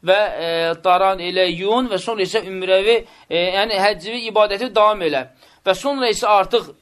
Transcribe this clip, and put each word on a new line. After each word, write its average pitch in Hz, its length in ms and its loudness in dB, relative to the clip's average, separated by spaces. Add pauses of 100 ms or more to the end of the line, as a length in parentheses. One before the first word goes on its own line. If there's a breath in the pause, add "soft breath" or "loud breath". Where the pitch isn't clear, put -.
və, 185 160 4
e, 165 280 -2 (360)
daran 185 380 2
elə 180 260 0
yun 208 400 -2
və 196 100 -2
sonra 202 300 -4
isə 214 160 -2
ümrəvi, 190 600 0 (260 loud breath)
e, 170 140 0 (120)
yəni 208 240 0
həcci 208 480 -2
ibadəti 214 460 0
davam 214 280 4
elə. 143 280 -2 (360 soft breath)
Və 190 80 4
sonra 262 380 -2
isə 214 160 -2
artıq 208 540 0